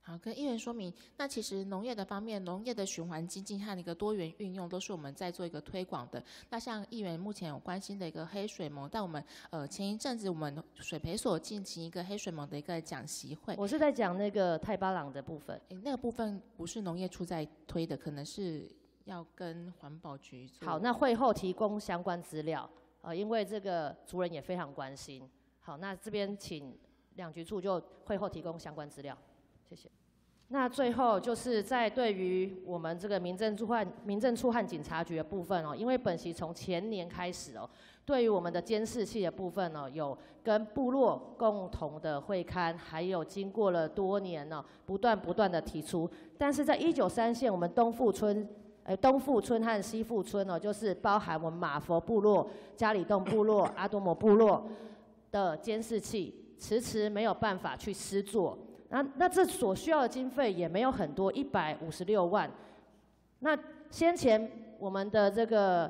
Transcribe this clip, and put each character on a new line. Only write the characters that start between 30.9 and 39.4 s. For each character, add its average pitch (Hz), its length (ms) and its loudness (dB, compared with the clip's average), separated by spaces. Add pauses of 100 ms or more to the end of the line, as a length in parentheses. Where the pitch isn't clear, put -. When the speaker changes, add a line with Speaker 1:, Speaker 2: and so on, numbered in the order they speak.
Speaker 2:
后 226 260 4
就 233 160 0
是 226 260 0
在 233 260 2
对 226 240 2
于 185 540 0
我 180 100 -4
们 165 220 -4
这 185 100 -6
个 202 120 0
民 180 180 -4
政 214 180 0
处 208 120 -4
和， 220 200 2 (160)
民 202 160 -2
政 240 160 4
处 240 160 2
和 226 140 2
警 160 160 -6
察 165 220 -4
局 170 140 -4
的 156 60 -2
部 180 200 -6
分 175 200 0
哦， 147 120 -4
因 202 100 -4
为 254 100 2
本 226 220 0
席 170 160 -6
从 165 180 -6
前 185 380 -4
年 185 180 -4
开 175 240 -6
始 139 240 -12
哦， 107 140 -10 (340)
对 262 200 4
于 226 40 6
我 208 120 6
们 170 120 -2
的 175 80 0
监 214 240 0
视 220 220 -2
器 208 160 -2
的 165 100 2
部 185 160 -6